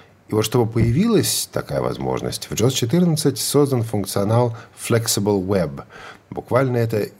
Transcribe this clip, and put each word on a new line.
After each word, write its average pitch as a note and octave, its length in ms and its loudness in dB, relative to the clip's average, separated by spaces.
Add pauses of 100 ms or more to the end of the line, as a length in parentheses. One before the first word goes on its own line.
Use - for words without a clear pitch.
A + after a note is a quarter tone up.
(280)
И - 60 -2
вот G#2+ 100 2
чтобы A2+ 260 2
появилась C#3 800 2
такая - 280 -4
возможность, B1 680 -4
в - 40 -6
джоз B2 180 2
четырнадцать D#3 640 2
создан C3 440 2
функционал A2+ 760 0 (200)
Flexible G#2+ 680 0
Web. E2+ 380 -2 (460)
Буквально B2 500 0
это A2+ 280 0 (140)